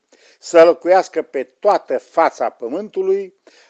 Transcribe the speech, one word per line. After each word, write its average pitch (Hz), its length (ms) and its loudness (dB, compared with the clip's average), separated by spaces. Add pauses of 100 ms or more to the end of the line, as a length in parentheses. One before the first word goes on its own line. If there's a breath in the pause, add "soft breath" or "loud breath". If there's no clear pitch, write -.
(400 soft breath)
să 165 240 4
locuiască 170 580 0
pe 135 220 -10
toată 165 540 -4
fața 135 520 -2
pământului, 190 840 -6 (360 soft breath)